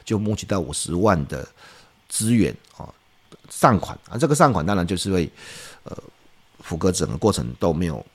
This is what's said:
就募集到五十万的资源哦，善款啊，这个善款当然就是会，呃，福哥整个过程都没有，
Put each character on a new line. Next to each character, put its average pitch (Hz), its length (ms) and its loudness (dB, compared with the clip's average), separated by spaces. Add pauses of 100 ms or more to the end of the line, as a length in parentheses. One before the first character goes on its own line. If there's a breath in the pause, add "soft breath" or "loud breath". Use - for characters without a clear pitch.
就 110 140 -2
募 104 180 -2
集 - 100 -8
到 98 140 -2
五 71 120 -6
十 - 220 -6
万 90 320 4
的 67 200 -8 (600 loud breath)
资 110 240 -2
源 92 220 2 (220)
哦， - 160 -16 (560)
善 123 300 4
款 - 180 -10 (120)
啊， 110 100 -8
这 147 80 2
个 147 80 4
善 147 180 6
款 82 140 0
当 101 100 2
然 87 80 2
就 92 120 -2
是 98 160 -2
会， 90 180 0 (540 loud breath)
呃， - 120 -14 (640)
福 - 160 -8
哥 92 140 2
整 87 180 0
个 57 80 -4
过 104 160 2
程 60 160 -2 (120)
都 87 120 2
没 85 140 0
有， 65 180 -4 (100)